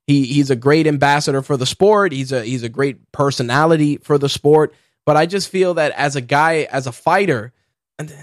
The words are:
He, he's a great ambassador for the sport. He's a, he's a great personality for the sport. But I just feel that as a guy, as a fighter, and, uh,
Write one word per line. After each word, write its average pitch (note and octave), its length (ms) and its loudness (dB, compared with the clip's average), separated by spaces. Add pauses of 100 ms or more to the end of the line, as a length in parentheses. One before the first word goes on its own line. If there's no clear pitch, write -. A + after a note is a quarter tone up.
He, C#3+ 180 2
he's C#3 240 0
a C3+ 60 2
great D3 320 2
ambassador C#3+ 540 0
for C#3+ 140 -2
the B2+ 100 -4
sport. G3 460 2
He's C3 200 -8
a, B2 120 -2
he's A#2 200 -6
a A#2 60 -8
great C3+ 420 -6
personality D3 880 0
for D3 200 -2
the C#3 120 0
sport. D3+ 440 2 (320)
But D3+ 120 4
I D#3+ 80 4
just F#3 240 -6
feel F3+ 260 0
that D3+ 160 0
as C#3+ 240 -4
a C#3 60 -4
guy, D3 500 0
as C3 160 -4
a B2+ 40 -8
fighter, D#3+ 640 -2 (460)
and, D#3 120 -14
uh, - 120 -20